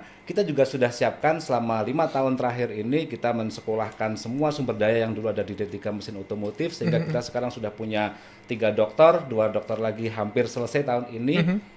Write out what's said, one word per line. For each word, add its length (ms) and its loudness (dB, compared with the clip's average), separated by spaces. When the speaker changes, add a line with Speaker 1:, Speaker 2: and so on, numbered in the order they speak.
Speaker 1:
kita 200 -2
juga 240 4
sudah 240 0
siapkan 480 0
selama 420 0
lima 300 0
tahun 240 2
terakhir 400 -2
ini, 320 0
kita 240 -2
mensekolahkan 880 -2
semua 320 -2
sumber 240 -2
daya 320 4
yang 80 -2
dulu 160 -2
ada 100 -2
di 140 -4
D 100 -6
tiga 240 -6
Mesin 300 -6
Otomotif, 560 -4
sehingga 240 2
Speaker 2:
Hmm, 80 0
hmm. 80 -4
Speaker 1:
kita 80 0
sekarang 260 -4
sudah 220 -6
punya 480 -2
tiga 240 0
dokter, 560 6
dua 220 2
dokter 320 -2
lagi 320 -2
hampir 340 0
selesai 380 -2
tahun 260 0
ini. 300 0
Speaker 2:
Hmm, 160 4
hmm. 60 0